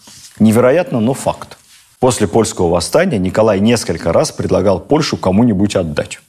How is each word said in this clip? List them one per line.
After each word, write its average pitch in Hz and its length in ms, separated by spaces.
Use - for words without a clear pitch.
Невероятно, 123 640
но 120 120
факт. - 440
После 120 280
польского 107 420
восстания 131 480
Николай 95 420
несколько 98 540
раз 135 180
предлагал 92 480
Польшу - 380
кому-нибудь 101 580
отдать. 80 540